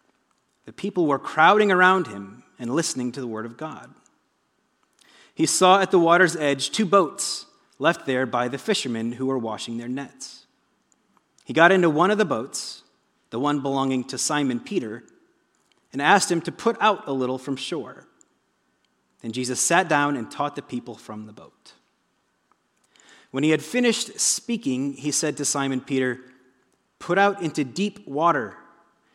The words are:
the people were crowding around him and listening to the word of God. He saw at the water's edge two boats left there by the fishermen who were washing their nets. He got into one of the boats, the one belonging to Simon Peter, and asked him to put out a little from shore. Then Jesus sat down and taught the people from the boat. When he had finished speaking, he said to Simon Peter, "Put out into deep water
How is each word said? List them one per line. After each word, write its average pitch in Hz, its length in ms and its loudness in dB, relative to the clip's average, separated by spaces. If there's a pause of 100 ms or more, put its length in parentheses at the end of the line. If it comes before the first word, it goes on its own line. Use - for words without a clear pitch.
(640)
the - 60 -16
people - 360 -2
were 139 100 2
crowding 196 540 4
around 185 340 4
him 101 380 -12 (160)
and 123 160 -4
listening 127 380 -2
to 143 60 -10
the 131 60 -8
word 110 220 -8
of 117 100 -16
God. 151 320 -12 (1400)
He 160 140 0
saw 190 340 6
at 190 80 0
the 196 80 6
water's 170 380 6
edge 143 340 -2
two 220 160 -2
boats - 600 0 (320)
left 165 260 0
there 131 220 0
by 123 200 -2
the 131 120 -8
fishermen 120 540 -4
who 123 120 -6
were 131 140 -2
washing 113 380 -8
their 120 100 -10
nets. - 580 -12 (1000)
He 120 80 -10
got 165 180 8
into 180 180 6
one 160 220 4
of 208 80 2
the 214 60 2
boats, - 580 -6 (480)
the 113 80 -4
one 143 220 0
belonging 135 420 -2
to 127 160 -10
Simon 139 400 -2
Peter, 120 440 -6 (880)
and 139 80 -8
asked 185 320 4
him 170 100 0
to 170 100 -8
put 226 280 -2
out 208 280 0
a 147 40 -6
little 131 280 -4
from 135 160 -6
shore. 131 500 -10 (1160)
Then 117 100 -8
Jesus 123 300 -4
sat 175 260 2
down 147 300 0
and 110 120 -8
taught 143 280 -6
the 135 40 -8
people 120 340 -12
from 107 320 -14
the 107 40 -20
boat. - 420 -20 (1600)
When 139 140 0
he 156 60 4
had 151 120 2
finished - 560 -2
speaking, 139 720 -2
he 135 180 -6
said 147 260 -2
to 147 80 -4
Simon 139 340 -2
Peter, 127 400 -2 (800)
"Put 175 180 -2
out 196 240 2
into 156 220 -2
deep 175 420 -6
water 143 520 0 (580)